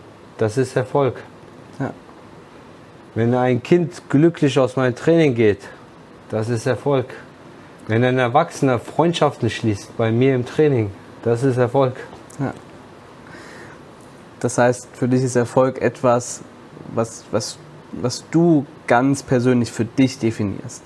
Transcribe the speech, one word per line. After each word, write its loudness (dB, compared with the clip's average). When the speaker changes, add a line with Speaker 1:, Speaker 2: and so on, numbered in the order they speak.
Speaker 1:
das -2
ist -2
Erfolg. 0
Speaker 2:
Ja. -4
Speaker 1:
Wenn 0
ein 0
Kind 0
glücklich 2
aus 2
meinem 0
Training 2
geht, 2
das -4
ist -4
Erfolg. 0
Wenn 2
ein 2
Erwachsener 2
Freundschaften 0
schließt -4
bei 2
mir 2
im -2
Training, 0
das 0
ist 0
Erfolg. 2
Speaker 2:
Ja. -6
Das -2
heißt, 2
für -4
dich 2
ist -2
Erfolg 2
etwas, 0
was, -6
was, -4
was -6
du 4
ganz 2
persönlich 2
für -4
dich 0
definierst. -4